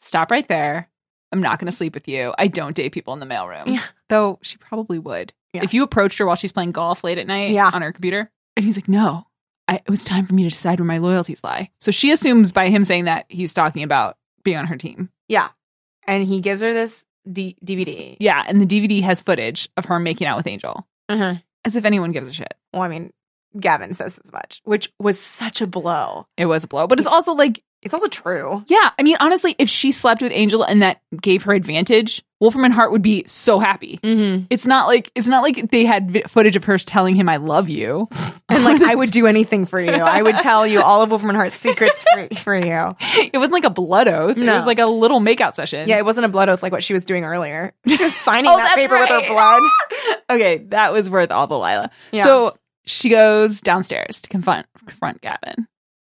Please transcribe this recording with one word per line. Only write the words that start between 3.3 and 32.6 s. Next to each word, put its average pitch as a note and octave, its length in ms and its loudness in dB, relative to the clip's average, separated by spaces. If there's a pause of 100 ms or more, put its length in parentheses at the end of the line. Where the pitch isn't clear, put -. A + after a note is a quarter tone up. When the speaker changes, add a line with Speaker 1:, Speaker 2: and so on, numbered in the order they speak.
Speaker 2:
Yeah. A#3+ 80 -6 (260)
Speaker 1:
Though G#3+ 340 0
she - 160 -16
probably G#3+ 420 -10
would. F#2 320 -12 (200)
Speaker 2:
Yeah. F3+ 120 -6
Speaker 1:
If G3 100 -4
you B3+ 80 2
approached G3+ 380 0
her G3+ 60 0
while F3 100 0
she's F#3+ 160 -8
playing F3 200 -6
golf E3+ 300 -6
late F3 160 -4
at - 80 -8
night G3+ 240 -4
Speaker 2:
Yeah. G3+ 220 2
Speaker 1:
on F3 100 -4
her D#3 100 -8
computer. F#3+ 380 -6 (260)
And G#3 80 -2
he's G#3 120 0
like, F#3+ 120 -8
"No, F#3+ 380 0 (400)
I, F#3 100 -2
it - 140 -10
was G3+ 140 -2
time F#3 220 -2
for F#3 80 -2
me F#3+ 100 4
to E3+ 60 -2
decide F3 280 -4
where E3+ 80 -2
my E3 120 -2
loyalties F3 440 -2
lie." - 280 -8 (100)
So - 100 0
she C#4 220 2
assumes A#3 400 4
by F#3 160 2
him G3+ 160 4
saying F3+ 220 0
that E3 220 -4
he's F3 260 -8
talking D#3 280 0
about C#3 340 -2 (280)
being F3 120 0
on C#3 100 -8
her D#3 100 -8
team. - 340 -12 (180)
Speaker 2:
Yeah. G#3+ 200 0 (580)
And G3 200 -2
he F#3+ 140 -2
gives G3 220 -4
her A3+ 100 -2
this A3+ 320 -6 (260)
D-, F#3 320 -10
D F#3+ 140 -8
V F#3 80 -4
D. D#2+ 360 -12
Speaker 1:
Yeah, F#3+ 260 0
and G3+ 140 4
the G3 60 4
D G3+ 140 0
V G#3 80 0
D G3+ 140 0
has F3+ 180 -2
footage C3+ 560 -4
of F#3 100 -6
her F3 120 -2
making D#3+ 300 -4
out A#2 80 -4
with E3+ 100 -6
Angel. - 400 -12 (240)
Speaker 2:
Mm-hmm. F#3+ 280 -4 (260)
Speaker 1:
As A3 120 -6
if A3 80 -2
anyone G3 280 0
gives C3 160 -8
a B2+ 40 -16
shit. D#3 220 -16 (180)
Speaker 2:
Well, F#3 100 -8
I F3+ 60 -6
mean, E3 240 -14 (460)
Gavin F3 360 -2
says - 300 -12
as - 80 -20
much, - 320 -16
which G#3 360 -4
was G3 200 -2
such - 400 -10
a A3 60 -4
blow. E3 600 -6 (100)
Speaker 1:
It F3 100 -2
was D#3+ 180 0
a - 40 -18
blow, D3+ 180 -2
but B3 140 4
it's D4+ 80 -2
also E4+ 260 2
like C#4+ 280 -2 (200)
Speaker 2:
It's G#3 120 -8
also G#3 140 -4
true. F3 600 -8
Speaker 1:
Yeah, F#4+ 300 4
I C4+ 40 -2
mean, D#4 180 4
honestly, E4 380 0
if A3+ 120 2
she - 200 0
slept A#3 320 0
with B3 100 -4
Angel G#3+ 300 2
and G#3 200 4
that F#3+ 180 2 (200)
gave F#3+ 240 2
her G3+ 100 0
advantage, F#3+ 680 0 (160)
Wolfram A3+ 280 2